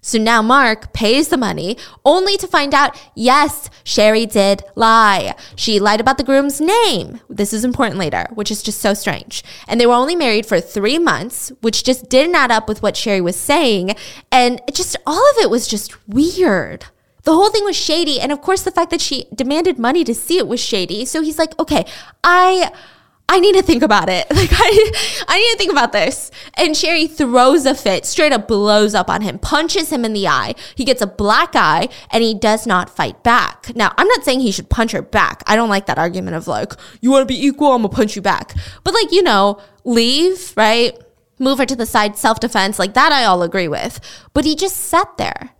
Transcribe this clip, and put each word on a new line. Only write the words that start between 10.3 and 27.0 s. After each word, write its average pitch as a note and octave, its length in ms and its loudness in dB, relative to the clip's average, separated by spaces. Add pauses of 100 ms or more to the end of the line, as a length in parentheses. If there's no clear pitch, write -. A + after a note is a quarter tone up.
for - 140 0
three A3 400 -2
months, B3 640 -4
which A3+ 240 -2
just B3+ 240 -2
didn't D#4 260 2
add C4 160 2
up A3 160 0
with G#3+ 160 -6
what G#3 140 -2
Sherry G3 240 -2
was F3 160 -4
saying. G#3+ 580 0 (340)
And B3 380 2
it C#4 80 -8
just, - 220 -6 (100)
all G4+ 240 4
of B4+ 60 2
it G#4+ 120 2
was A3+ 200 -2
just - 360 -8
weird. B3 800 0 (380)
The D#4+ 100 2
whole G4 160 4
thing G#4 140 -2
was G4 140 -2
shady. D4+ 420 -2
And C#4 140 -4
of C#4+ 80 -8
course, F#4 220 -2
the F#4 80 -4
fact E4+ 200 -2
that E4+ 80 -4
she - 340 -6
demanded C#4+ 460 -2
money C4 240 0
to A#3 100 -2
see C4+ 240 -2
it G#3+ 120 -2
was A#3+ 100 -4
shady. G3+ 460 -4
So D#4+ 160 -4
he's D#4 180 -4
like, D#4+ 180 -2
"Okay, D4+ 280 0 (400)
I, F4+ 480 4 (560)
I F#4 100 6
need F#4 160 6
to F#4 60 6
think C#4+ 200 2
about G#3 280 2
it. F3+ 200 -2
<laughs> - 40 -2
Like, F4 180 2
I, G#4+ 800 2
I F4 100 2
need A#4 120 4
to A4+ 60 -2
think F#4+ 140 -2
about - 220 0
this." F3+ 360 -2 (260)
And D4 200 0
Sherry D#4+ 320 0